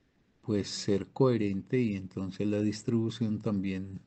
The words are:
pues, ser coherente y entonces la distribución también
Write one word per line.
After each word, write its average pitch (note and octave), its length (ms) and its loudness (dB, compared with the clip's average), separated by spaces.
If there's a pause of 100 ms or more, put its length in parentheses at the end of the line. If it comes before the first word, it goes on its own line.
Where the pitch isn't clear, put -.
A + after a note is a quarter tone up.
(420)
pues, G2+ 260 0
ser G2 400 0
coherente A2+ 720 2
y A2 140 2
entonces F#2+ 500 -6
la G#2 140 2
distribución A2 840 0
también G2 640 -2